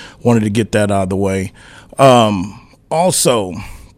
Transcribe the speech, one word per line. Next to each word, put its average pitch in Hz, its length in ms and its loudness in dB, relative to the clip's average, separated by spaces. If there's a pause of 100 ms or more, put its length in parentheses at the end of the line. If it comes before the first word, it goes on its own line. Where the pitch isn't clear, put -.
(220)
wanted 117 240 2
to 107 40 -2
get 104 220 -2
that 104 180 0
out 98 140 -2
of 92 60 -6
the 95 80 -4
way. 95 340 -4 (460)
Um, 107 720 2 (200)
also, 147 640 -2 (460)